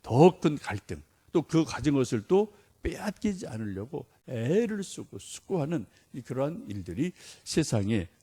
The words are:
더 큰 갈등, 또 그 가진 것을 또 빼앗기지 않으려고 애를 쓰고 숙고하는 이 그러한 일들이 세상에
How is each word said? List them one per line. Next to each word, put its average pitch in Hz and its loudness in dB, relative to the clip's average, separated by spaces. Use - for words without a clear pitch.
더 156 6
큰 151 0
갈등, 90 -8
또 165 4
그 160 2
가진 143 0
것을 123 2
또 202 4
빼앗기지 190 -4
않으려고 110 -8
애를 190 0
쓰고 - -12
숙고하는 156 -4
이 131 -10
그러한 147 -4
일들이 98 -4
세상에 107 0